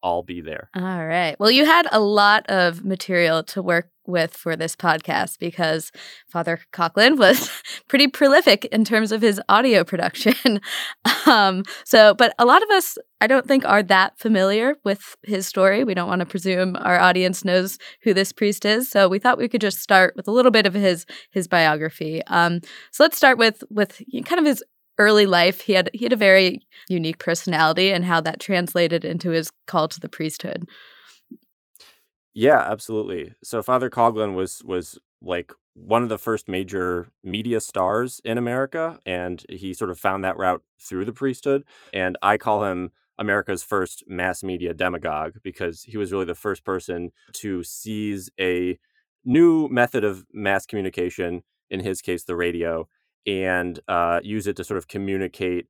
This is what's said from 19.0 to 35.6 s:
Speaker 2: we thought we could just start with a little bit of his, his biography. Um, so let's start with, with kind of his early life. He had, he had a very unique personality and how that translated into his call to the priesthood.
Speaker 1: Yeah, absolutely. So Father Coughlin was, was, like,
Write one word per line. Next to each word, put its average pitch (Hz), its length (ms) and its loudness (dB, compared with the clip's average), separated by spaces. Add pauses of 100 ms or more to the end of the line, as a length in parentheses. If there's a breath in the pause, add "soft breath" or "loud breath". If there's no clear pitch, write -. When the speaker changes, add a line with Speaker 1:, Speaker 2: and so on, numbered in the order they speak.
Speaker 2:
we 190 120 0
thought 247 180 2
we 240 100 -2
could 226 140 -2
just 202 180 -2
start 185 380 4
with - 100 -12
a 202 40 -4
little 247 200 6
bit 214 140 4
of 185 80 0
his, 185 320 0 (260 loud breath)
his 180 160 -4
biography. 160 800 0
Um, 175 320 0 (320 loud breath)
so - 140 4
let's 320 100 2
start 262 220 4
with, 220 320 0
with 208 320 -2 (240)
kind 349 120 -2
of 330 80 2
his 269 160 2 (360)
early 208 280 6
life. 180 360 2
He - 100 -4
had, 185 220 2
he 214 100 -8
had 233 80 0
a 247 60 0
very 190 420 4 (300 loud breath)
unique 165 300 -4
personality 170 680 0
and 180 140 -2
how 175 160 0
that 160 220 -8
translated 170 640 -2
into 175 240 -6
his 160 200 -2 (160)
call 160 220 -2
to - 140 -12
the - 80 -14
priesthood. - 580 -10 (1700 soft breath)
Speaker 1:
Yeah, 123 260 4
absolutely. 95 760 -6 (120)
So 110 180 -6
Father 127 260 -2
Coughlin 110 460 0
was, 92 300 -6
was, 92 340 -8 (220)
like, 87 320 -8 (220)